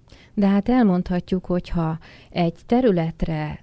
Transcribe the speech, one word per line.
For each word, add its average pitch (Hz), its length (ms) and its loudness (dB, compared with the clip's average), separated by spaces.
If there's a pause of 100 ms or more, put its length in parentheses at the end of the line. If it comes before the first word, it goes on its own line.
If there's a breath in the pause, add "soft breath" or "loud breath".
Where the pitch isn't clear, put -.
(340 loud breath)
De 202 140 2
hát 202 200 0
elmondhatjuk, 185 800 0
hogyha 165 520 -2 (320 loud breath)
egy 170 240 -2 (120)
területre 165 960 0